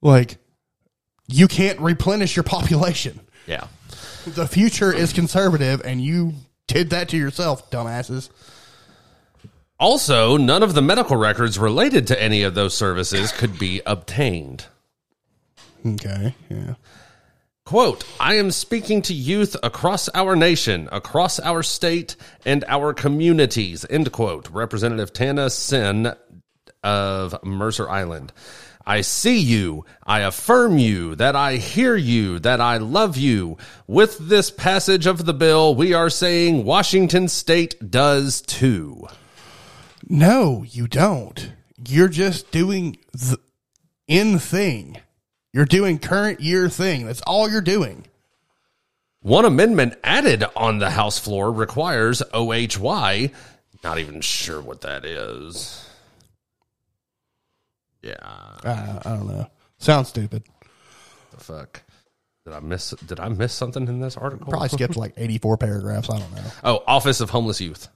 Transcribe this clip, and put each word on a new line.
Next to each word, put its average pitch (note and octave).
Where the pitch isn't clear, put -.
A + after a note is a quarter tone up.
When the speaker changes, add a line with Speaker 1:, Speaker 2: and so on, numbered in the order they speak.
Speaker 1:
Like, C3
you C#3+
can't F#3+
replenish F3+
your F3
population. E3+
Speaker 2:
Yeah. D#2
Speaker 1:
The D#3+
future G3
is E3
conservative, D#3+
and B2+
you E3
did D#3+
that E3+
to E3
yourself, D3
dumbasses. A#2+
Speaker 2:
Also, C#3
none D3
of G3
the D3
medical E3
records G#2+
related B2
to G#2+
any G#2+
of F#2+
those G2+
services F#2+
could G2+
be F#2
obtained. F2+
Speaker 1:
Okay, G#2
yeah. -
Speaker 2:
Quote, G#3
"I G3+
am G3+
speaking G#3+
to F#3+
youth F#3
across F3
our F#3+
nation, D#3
across E3
our E3
state, E3+
and C#3+
our C#3+
communities," C#3+
end D3
quote. F#2
Representative A2
Tana C#3
Senn A2+
of G2
Mercer G2
Island. E2+
"I G#2
see A#3
you. G2+
I G#2+
affirm A3
you, F#2+
that C3
I C#3
hear A3+
you, A2+
that A#2+
I A#2+
love D3
you. G#2
With G3
this F3+
passage F#3
of F3
the E3
bill, D#3
we E3+
are E3
saying E3+
Washington F#3
State E3
does C#3
too." F2
Speaker 1:
No, E3
you A#2+
don't. D3
You're D#3+
just F3+
doing F3
the B2+
in G3
thing. C#3+
You're C#3+
doing F3+
current G3+
year F3
thing. D#3
That's B2
all G#3+
you're G#3+
doing. D#3+
Speaker 2:
One D3+
amendment D#3+
added D#3
on A2
the G2
House G#2+
floor G2+
requires A#2+
O A2+
H A#2
Y. A#2
Not E2
even D#2
sure -
what C2
that C#2
is. D2
Yeah. A1
Speaker 1:
Uh, G2+
I -
don't G#2
know. G2
Sounds C#3+
stupid. A2
Speaker 2:
The -
fuck? -
Did D#2+
I D2+
miss, E2
did F2+
I F#2+
miss A2+
something B2+
in B2
this C3
article? C3+
Speaker 1:
Probably C#3+
skipped, B2
like, A2
eighty-four A2
paragraphs. G#2
I G#2+
don't F#2
know. G2
Speaker 2:
Oh, A#2+
Office C3+
of G#2+
Homeless A2+
Youth. E2